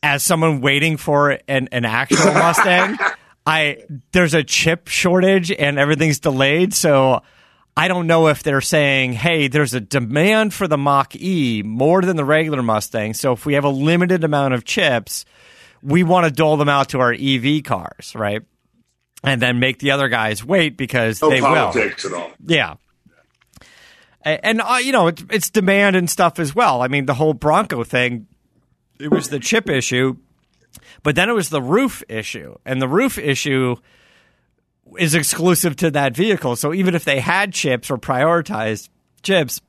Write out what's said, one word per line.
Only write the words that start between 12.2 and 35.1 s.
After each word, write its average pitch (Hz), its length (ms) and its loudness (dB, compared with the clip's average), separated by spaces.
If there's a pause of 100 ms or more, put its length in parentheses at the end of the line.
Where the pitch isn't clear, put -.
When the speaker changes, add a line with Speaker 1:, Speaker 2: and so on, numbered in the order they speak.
Speaker 1:
regular 151 380 0
Mustang. 107 500 -2
So 127 200 -2
if 117 120 -6
we 147 100 -2
have 139 100 0
a 143 60 2
limited 170 520 2
amount 143 320 0
of 117 100 -4
chips, 135 600 -2 (580)
we 160 220 2
wanna 170 260 2
dole 151 260 2
them 143 120 2
out 139 220 2
to 135 100 -2
our 120 120 4
E 135 260 -2
V 143 240 0
cars," - 520 -8
right? 107 280 -4 (840)
And 131 180 0
then 123 160 0
make 127 220 -2
the 139 100 -2
other 139 180 0
guys 110 360 -2
wait 147 320 0
because 113 440 -2
Speaker 2:
No 156 80 2
Speaker 1:
they 131 120 2
will. - 80 2
Speaker 2:
politics 107 560 0
at 92 80 -6
all. 85 180 -10 (160)
Speaker 1:
Yeah. 123 280 -2 (1500)
A-, 156 220 -2
and, 220 140 0
uh, 233 200 0
you 262 120 -2
know, 196 160 4
it's, 165 200 -6
it's 202 220 -4
demand 196 460 2
and 175 120 0
stuff 175 300 0
as 151 160 -4
well. 160 280 2
I 127 40 0
mean, 135 200 -2
the 135 80 0
whole 151 200 2
Bronco 151 500 0
thing, 123 420 -2 (720)
it 147 140 -2
was 160 160 0
the 147 100 -6
chip - 320 -2
issue, 131 460 0 (880)
but 147 100 0
then 175 140 2
it 240 60 0
was 190 160 -2
the 147 120 -2
roof 208 460 0
issue. 104 560 -10
And 131 180 -4
the 131 60 -2
roof 208 280 0
issue 131 600 -2 (1200)
is 160 160 0